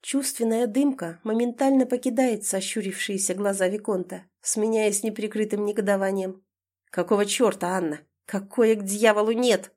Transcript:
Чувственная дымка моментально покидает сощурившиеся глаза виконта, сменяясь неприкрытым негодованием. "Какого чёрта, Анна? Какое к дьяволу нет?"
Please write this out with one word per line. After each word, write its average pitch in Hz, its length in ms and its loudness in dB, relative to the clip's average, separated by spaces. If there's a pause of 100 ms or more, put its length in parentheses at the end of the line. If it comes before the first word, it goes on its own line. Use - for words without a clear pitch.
Чувственная 233 640 -2
дымка 226 580 0
моментально 247 640 2
покидает 247 580 0
сощурившиеся 190 880 -4
глаза 190 360 0
виконта, 185 560 -4 (180)
сменяясь 214 600 0
неприкрытым 214 640 -2
негодованием. 196 800 -2 (460)
"Какого 202 340 0
чёрта, 202 440 0
Анна? 175 320 -2 (260)
Какое 220 480 2
к 208 100 -4
дьяволу 208 480 2
нет?" 226 440 0